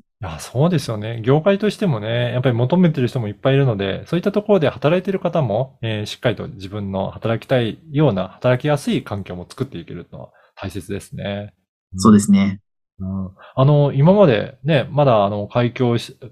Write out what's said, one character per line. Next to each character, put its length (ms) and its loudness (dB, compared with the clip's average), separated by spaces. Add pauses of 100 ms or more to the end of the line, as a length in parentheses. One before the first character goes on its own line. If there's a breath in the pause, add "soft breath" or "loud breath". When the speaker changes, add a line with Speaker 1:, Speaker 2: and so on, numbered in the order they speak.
(220)
Speaker 1:
い 40 -8
や、 140 -8
そ 280 0
う 20 2
で 100 0
す 120 -6
よ 60 -6
ね。 260 -8
業 180 4
界 160 2
と 120 -2
し 80 -6
て 100 -2
も 140 -2
ね、 320 -2
や 60 -2
っ 20 0
ぱ 80 2
り 60 2
求 200 2
め 160 6
て 80 -4
る 80 2
人 140 -4
も 80 -4
い 20 -6
っ 40 -12
ぱ 160 0
い 40 4
い 20 4
る 80 4
の 120 0
で、 280 -4
そ 120 -4
う 20 0
い 20 -2
っ 20 -16
た 100 -2
と 100 -2
こ 100 2
ろ 60 4
で 80 2
働 320 0
い 20 -2
て 100 -6
る 80 -4
方 220 -2
も、 400 -4
え 220 -6
ー、 20 -6
し 120 -12
っ 20 -20
か 100 0
り 60 0
と 140 -10
自 180 -14
分 240 -8
の 180 -4
働 340 -4
き 60 -20
た 120 2
い 180 -4 (100)
よ 200 2
う 40 0
な、 140 -4
働 340 -2
き 60 -4
や 100 0
す 140 -6
い 120 -2
環 200 -10
境 140 -12
も 120 -14
作 140 -8
っ 40 -4
て 100 -14
い 80 -12
け 80 -16
る 180 -14
の 80 -16
は 100 -18 (260)
大 140 -12
切 220 -12
で 80 -8
す 160 -16
ね。 380 -10 (400)
う 20 -16
ん。 40 -8
Speaker 2:
そ 100 6
う 40 10
で 60 8
す 120 2
ね。 280 2 (400)
Speaker 1:
う 60 -10
ん。 260 -8 (240 soft breath)
あ 80 2
の、 300 4
今 180 4
ま 160 6
で 380 0
ね、 260 0
ま 140 2
だ 180 4
あ 60 0
の、 180 -4
開 240 0
業 260 0
し-、 200 -10 (140)